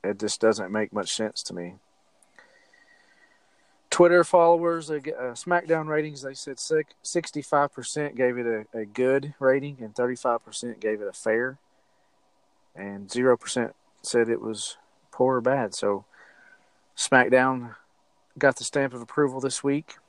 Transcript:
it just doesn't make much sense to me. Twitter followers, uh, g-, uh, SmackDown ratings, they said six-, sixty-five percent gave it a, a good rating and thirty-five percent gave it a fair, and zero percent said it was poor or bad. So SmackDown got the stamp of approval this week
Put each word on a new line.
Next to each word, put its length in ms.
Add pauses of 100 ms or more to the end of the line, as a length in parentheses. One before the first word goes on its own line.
it 160
just 220
doesn't 280
make 220
much 220
sense 300
to 100
me. 220 (2250)
Twitter 360
followers, 680
uh, 80
g-, 140
uh, 200
SmackDown 540
ratings, 360
they 100
said 260
six-, 340 (100)
sixty-five 680
percent 440
gave 220
it 80 (280)
a, 60
a 60
good 540
rating 400
and 160
thirty-five 480
percent 380
gave 200
it 60
a 60
fair, 440 (1160)
and 340
zero 280
percent 380 (260)
said 280
it 120
was 360 (340)
poor 260
or 40
bad. 340
So 300 (920)
SmackDown 800 (600)
got 180
the 80
stamp 320
of 60
approval 380
this 240
week 340 (120)